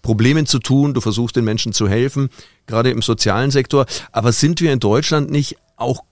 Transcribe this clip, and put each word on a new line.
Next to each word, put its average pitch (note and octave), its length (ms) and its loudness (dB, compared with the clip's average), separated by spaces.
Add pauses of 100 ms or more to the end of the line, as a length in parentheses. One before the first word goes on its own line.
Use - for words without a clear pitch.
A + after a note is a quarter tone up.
Problemen B2 440 2
zu C3 140 0
tun, C#3 340 2
du B2 60 -2
versuchst A2 340 -2
den B2 100 0
Menschen A2 280 -2
zu G#2 160 0
helfen, C3 420 0 (360)
gerade A#2 240 0
im A#2 120 -2
sozialen A2 480 0
Sektor, C3+ 360 2 (260)
aber A#2+ 200 0
sind D#3 280 0
wir D#3+ 120 2
in C3 60 2
Deutschland B2+ 520 0
nicht C#3+ 260 -2 (200)
auch B2+ 360 -4